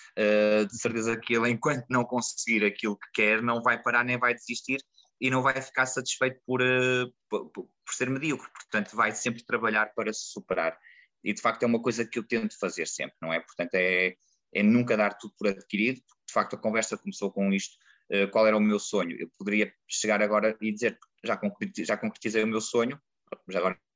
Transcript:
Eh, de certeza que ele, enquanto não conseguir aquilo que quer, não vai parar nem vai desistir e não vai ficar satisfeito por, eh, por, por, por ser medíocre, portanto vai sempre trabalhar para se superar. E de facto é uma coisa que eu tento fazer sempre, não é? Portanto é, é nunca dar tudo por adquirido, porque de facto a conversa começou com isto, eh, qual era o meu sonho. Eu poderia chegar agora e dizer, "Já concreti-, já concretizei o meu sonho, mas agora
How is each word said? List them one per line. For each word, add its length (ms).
Eh, 520
de 120
certeza 380
que 180
ele, 140
enquanto 400
não 160
conseguir 640
aquilo 320
que 160
quer, 280
não 200
vai 200
parar 220
nem 140
vai 160
desistir 440
e 120
não 100
vai 220
ficar 240
satisfeito 600
por, 140
eh, 460
por, 180
por, 160
por 300
ser 160
medíocre, 420
portanto 420
vai 180
sempre 300
trabalhar 440
para 160
se 200
superar. 460
E 80
de 80
facto 220
é 40
uma 140
coisa 240
que 140
eu 100
tento 300
fazer 280
sempre, 360
não 100
é? 80
Portanto 340
é, 420
é 80
nunca 360
dar 180
tudo 220
por 100
adquirido, 580
porque 120
de 60
facto 220
a 20
conversa 400
começou 340
com 220
isto, 200
eh, 160
qual 200
era 100
o 40
meu 180
sonho. 400
Eu 200
poderia 340
chegar 320
agora 400
e 100
dizer, 280
"Já 140
concreti-, 480
já 100
concretizei 480
o 20
meu 140
sonho, 400
mas 100
agora 220